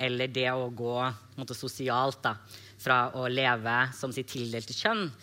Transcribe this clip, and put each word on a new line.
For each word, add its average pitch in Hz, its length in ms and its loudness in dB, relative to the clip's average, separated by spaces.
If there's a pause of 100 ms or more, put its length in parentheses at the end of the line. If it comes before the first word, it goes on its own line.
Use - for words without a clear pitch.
eller 127 300 0
det 127 220 2
å 127 160 0
gå, 120 340 -4
på 123 340 -4
en 139 60 -8
måte, 123 140 -8
sosialt, 127 680 0
da, 110 120 0 (460)
fra 131 160 4 (200)
å 127 120 -2
leve 123 460 4 (200)
som 131 180 -4
sitt 127 180 -6
tildelte 117 440 -6
kjønn 214 300 0 (160)